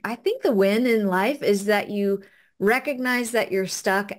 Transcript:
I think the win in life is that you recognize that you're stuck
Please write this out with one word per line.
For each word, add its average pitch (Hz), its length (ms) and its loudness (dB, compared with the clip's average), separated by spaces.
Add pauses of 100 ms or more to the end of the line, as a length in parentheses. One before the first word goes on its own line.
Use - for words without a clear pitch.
I 226 100 -6
think 440 280 -4
the 320 100 2
win 208 340 4
in 220 220 2
life 202 340 0
is 202 240 0
that 208 240 0
you 202 320 -2 (380)
recognize 247 720 -2
that 226 200 0
you're 190 140 -2
stuck 202 520 -2